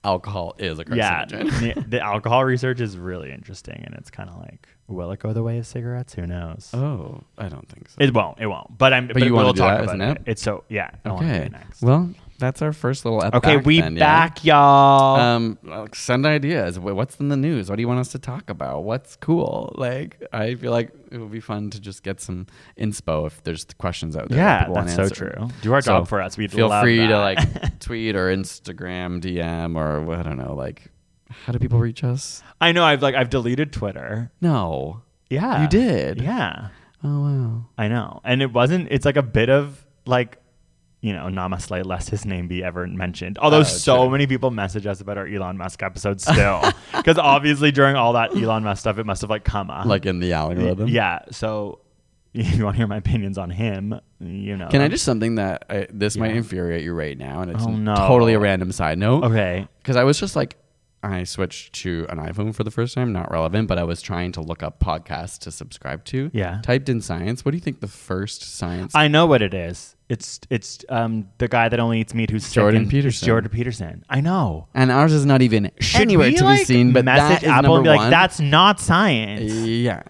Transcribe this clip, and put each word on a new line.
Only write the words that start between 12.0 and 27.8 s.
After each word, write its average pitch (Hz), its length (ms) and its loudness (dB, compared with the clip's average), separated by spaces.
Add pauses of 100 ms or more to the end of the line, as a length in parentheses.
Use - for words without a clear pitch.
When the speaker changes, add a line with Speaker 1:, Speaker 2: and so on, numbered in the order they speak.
Speaker 1:
that's 131 240 -4
our 151 120 -2
first 139 320 -4
little 110 180 0
ep 110 100 0
Speaker 2:
Okay, 123 220 6
Speaker 1:
back 135 100 2
Speaker 2:
we 160 160 6
Speaker 1:
then, 160 140 -2
yeah? 165 40 -4
Speaker 2:
back, 160 440 4
y'all. 139 720 8
Speaker 1:
Um, 117 420 2 (140)
uh, 104 220 -12
send 127 320 -2
ideas. 143 500 0
Wh-, 92 200 -6
what's 113 240 -4
in 143 100 -2
the 143 80 0
news? 131 320 -2
What 101 80 -4
do 113 40 -4
you 117 60 -2
want 123 140 0
us 127 100 -6
to 135 80 -10
talk 131 300 -12
about? 71 340 -8
What's 113 320 -8
cool? - 600 -2
Like, 127 460 -8 (120)
I 113 220 -4
feel 120 180 -6
like 117 180 -2 (200)
it 127 60 -16
would 110 140 -14
be 113 80 -10
fun 104 300 -8
to 101 100 -12
just 98 240 -16
get 95 160 -8
some 90 260 -10 (320)
inspo 80 480 -4
if - 180 -10
there's 80 220 -8 (120)
questions 85 400 -6
out 64 120 -8
there 123 80 0
that 170 60 4
Speaker 2:
Yeah, 175 160 4
Speaker 1:
people 92 160 0
wanna 87 120 0
Speaker 2:
that's 87 100 -4
so 95 60 2
Speaker 1:
answer. - 340 -4
Speaker 2:
true. 110 100 -8 (140)
Do 107 120 0
our 135 80 4
job 107 220 2
Speaker 1:
So, 87 60 -8
Speaker 2:
for 101 120 -2
us. 92 160 -8
We'd 104 140 -4
Speaker 1:
feel 110 160 2
Speaker 2:
love 104 160 4
Speaker 1:
free 117 140 4
to, 113 100 4
Speaker 2:
that. 101 540 2
<laughs> - 20 -
Speaker 1:
like, - 160 -4
tweet 113 380 -4